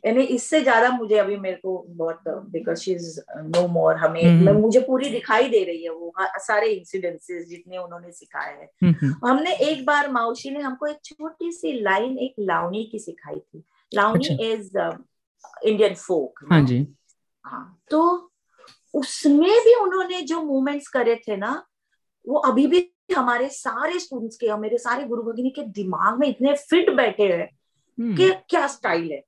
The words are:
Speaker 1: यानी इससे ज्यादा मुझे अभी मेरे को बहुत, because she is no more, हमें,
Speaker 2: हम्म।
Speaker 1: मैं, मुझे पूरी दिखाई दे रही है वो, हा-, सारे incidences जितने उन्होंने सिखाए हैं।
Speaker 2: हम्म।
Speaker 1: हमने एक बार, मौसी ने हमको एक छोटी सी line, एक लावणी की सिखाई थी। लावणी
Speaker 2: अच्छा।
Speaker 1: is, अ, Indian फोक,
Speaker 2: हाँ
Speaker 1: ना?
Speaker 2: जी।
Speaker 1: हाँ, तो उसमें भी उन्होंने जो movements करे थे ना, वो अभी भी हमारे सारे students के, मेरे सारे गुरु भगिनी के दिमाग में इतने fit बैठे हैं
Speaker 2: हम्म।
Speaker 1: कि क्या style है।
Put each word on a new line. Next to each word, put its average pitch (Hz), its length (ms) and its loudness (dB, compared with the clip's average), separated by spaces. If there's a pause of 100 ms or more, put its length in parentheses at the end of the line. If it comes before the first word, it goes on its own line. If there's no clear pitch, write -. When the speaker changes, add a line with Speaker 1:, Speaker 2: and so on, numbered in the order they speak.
Speaker 1:
यानी 240 180 2
इससे 269 380 0
ज्यादा 240 280 4
मुझे 220 280 0
अभी 202 200 2
मेरे 190 180 -6
को 185 340 -8
बहुत, 165 300 -6 (380)
because 165 260 -6
she 185 120 -2
is 165 400 -14 (200)
no 175 220 2
more, 160 200 4
हमें, 165 260 0
Speaker 2:
हम्म। 170 220 8
Speaker 1:
मैं, 202 80 8
मुझे 214 260 6
पूरी 262 300 0
दिखाई 226 400 0
दे 214 140 4
रही 170 200 -6
है 170 60 -8
वो, 170 300 -12
हा-, 190 220 -4
सारे 214 260 0
incidences 175 800 -6
जितने 175 300 -16
उन्होंने 175 340 -14
सिखाए 151 500 -14
हैं। 180 300 0
Speaker 2:
हम्म। 160 380 -2
Speaker 1:
हमने 302 260 0
एक 277 300 -2
बार, 285 260 0
मौसी 247 380 -4
ने 277 100 -8
हमको 269 260 -8
एक 294 200 -8
छोटी 320 460 -12
सी 302 300 -6
line, 214 360 -2
एक 262 220 -6
लावणी 185 460 -2
की 214 140 -12
सिखाई 156 400 -14
थी। 156 240 -20 (300)
लावणी 208 320 2
Speaker 2:
अच्छा। 160 180 -2
Speaker 1:
is, 196 500 -4
अ, 165 40 -12 (680)
Indian 208 300 2
फोक, 160 460 -4 (120)
Speaker 2:
हाँ 165 80 8
Speaker 1:
ना? 139 60 6
Speaker 2:
जी। 127 220 0 (580)
Speaker 1:
हाँ, - 440 -18
तो 349 420 0 (640)
उसमें 302 680 4
भी 466 160 8
उन्होंने 370 460 -2
जो 320 200 -4
movements 285 460 -2
करे 233 280 0
थे 214 220 -8
ना, 247 280 -6 (640)
वो 285 120 0
अभी 254 280 2
भी 349 260 2 (240)
हमारे 247 320 0
सारे 277 500 -4
students 233 360 -10
के, 214 220 -2
मेरे 214 200 -4
सारे 247 260 -4
गुरु 233 200 -6
भगिनी 233 260 -4
के 277 120 -10
दिमाग 202 580 -4
में 294 80 2
इतने 269 260 0
fit 330 360 2
बैठे 240 340 2
हैं 175 260 0 (500)
Speaker 2:
हम्म। 226 180 -2
Speaker 1:
कि 381 120 6
क्या 349 380 0
style 170 440 -4
है। 139 160 -10